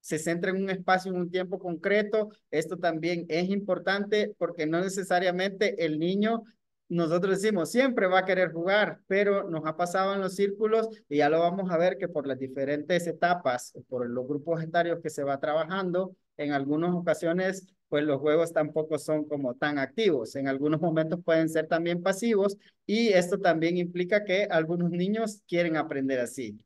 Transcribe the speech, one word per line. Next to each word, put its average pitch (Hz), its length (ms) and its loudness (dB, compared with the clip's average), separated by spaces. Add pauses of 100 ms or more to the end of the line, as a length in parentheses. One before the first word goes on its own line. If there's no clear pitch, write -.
Se - 160 -6
centra 175 340 -2
en 190 120 -2
un 196 60 -4
espacio, 185 420 2
en 180 80 -2
un 175 120 -2
tiempo 185 280 -4
concreto. 208 720 0 (220)
Esto 165 260 -2
también 170 520 -2
es 180 200 0
importante 202 880 0
porque 170 280 -4
no 165 140 0
necesariamente 185 1040 0
el 151 140 -2
niño, 208 440 0 (440)
nosotros 175 540 0
decimos, 196 300 0
"Siempre 233 360 2
va 185 120 6
a 185 60 0
querer 185 260 2
jugar", 175 560 0
pero 196 420 2
nos 156 160 -4
ha 156 120 -4
pasado 190 380 0
en 196 60 -2
los 185 140 -4
círculos, 214 520 2 (200)
y 143 100 0
ya 147 120 6
lo 160 100 4
vamos 180 300 0
a 165 80 0
ver, 185 200 2
que - 100 -4
por 143 180 -4
las 131 140 -4
diferentes 147 680 -2
etapas, 165 680 0 (160)
por 123 200 -4
los 127 180 -4
grupos 156 360 -4
etarios 170 380 0
que 156 100 -6
se 147 120 -6
va 139 160 -2
trabajando, 175 760 -2 (220)
en 147 160 -4
algunas 151 420 0
ocasiones, 175 720 -2 (220)
pues 147 140 0
los 147 160 0
juegos 160 340 2
tampoco 156 440 0
son 151 280 -2
como 139 300 -4
tan 147 220 0
activos. 139 580 0
En 139 120 -2
algunos 147 340 0
momentos 160 420 0
pueden 160 260 4
ser 160 180 0
también 170 340 0
pasivos, 202 560 0 (280)
y 226 240 2
esto 185 300 4
también 170 380 2
implica 180 460 0
que 196 260 0
algunos 175 400 0
niños 208 580 -2
quieren 170 300 0
aprender 135 420 -2
así. 117 460 -6